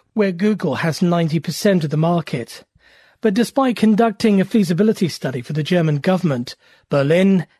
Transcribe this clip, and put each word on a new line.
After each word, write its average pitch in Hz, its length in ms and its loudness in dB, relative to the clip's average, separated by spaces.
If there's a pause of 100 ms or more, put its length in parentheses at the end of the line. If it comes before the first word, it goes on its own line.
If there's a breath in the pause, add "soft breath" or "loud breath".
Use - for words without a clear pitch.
(160 soft breath)
where 202 160 0
Google 185 460 -2
has 165 260 -2
ninety 170 360 0
percent 180 440 0
of 151 80 -4
the 156 60 -4
market. 160 680 -4 (580 soft breath)
But 208 140 0
despite 240 420 0
conducting 214 640 2
a - 20 2
feasibility 190 640 0
study 135 340 -6
for 147 120 -10
the 151 100 -2
German 160 360 0
government, 151 580 -2 (320 soft breath)
Berlin 170 580 2 (120)